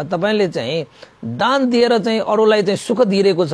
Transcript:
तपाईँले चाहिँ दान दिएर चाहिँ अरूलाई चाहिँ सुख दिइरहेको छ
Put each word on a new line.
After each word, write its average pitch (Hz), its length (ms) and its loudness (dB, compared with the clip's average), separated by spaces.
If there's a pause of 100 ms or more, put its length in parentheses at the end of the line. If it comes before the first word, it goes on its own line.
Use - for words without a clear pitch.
तपाईँले 196 400 0
चाहिँ 147 380 -6 (340)
दान 226 480 -2
दिएर 240 320 2
चाहिँ 220 240 -2
अरूलाई 214 400 2
चाहिँ 190 140 0
सुख 226 260 -2
दिइरहेको 190 420 2
छ 147 80 -4